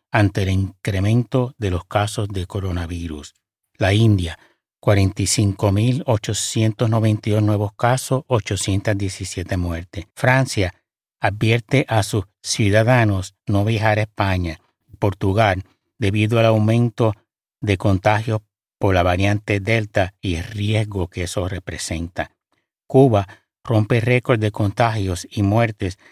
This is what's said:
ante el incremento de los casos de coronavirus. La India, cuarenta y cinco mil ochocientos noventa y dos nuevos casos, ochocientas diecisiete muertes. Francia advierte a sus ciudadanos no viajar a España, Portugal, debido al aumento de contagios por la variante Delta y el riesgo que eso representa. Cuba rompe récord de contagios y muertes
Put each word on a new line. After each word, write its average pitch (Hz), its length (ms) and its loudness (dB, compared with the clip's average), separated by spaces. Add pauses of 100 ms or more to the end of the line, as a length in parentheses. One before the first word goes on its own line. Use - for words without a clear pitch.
(120)
ante 101 320 2
el 92 60 -2
incremento 104 1080 -2
de 101 140 -4
los 87 140 -4
casos 104 420 -2
de 98 180 -6
coronavirus. 85 880 -8 (460)
La 101 160 4
India, 101 420 2 (420)
cuarenta 98 420 2
y 95 60 -2
cinco 101 440 0
mil 123 340 0
ochocientos 110 840 -2
noventa 110 400 0
y - 20 0
dos 107 100 2
nuevos 104 300 0
casos, 127 560 0
ochocientas 104 680 -2
diecisiete 95 580 -6
muertes. 87 580 -6
Francia 123 600 0 (480)
advierte 113 640 0
a 110 160 0
sus 104 220 -4 (160)
ciudadanos 110 920 2 (140)
no 101 160 0
viajar 107 360 0
a - 20 0
España, 92 580 -2 (400)
Portugal, 98 640 0 (360)
debido 107 380 0
al 113 100 4
aumento 113 680 2 (480)
de 101 160 0
contagios 107 640 0 (360)
por 98 160 2
la 87 100 4
variante 101 580 0
Delta 104 580 -2
y 92 160 -4
el 82 80 -6
riesgo 104 640 -4
que 92 160 -8
eso 90 240 -4
representa. 85 840 -8 (540)
Cuba 120 440 4 (340)
rompe 110 380 0
récord 123 360 0
de 107 140 -2
contagios 101 800 -2
y 107 120 -2
muertes 107 540 0 (140)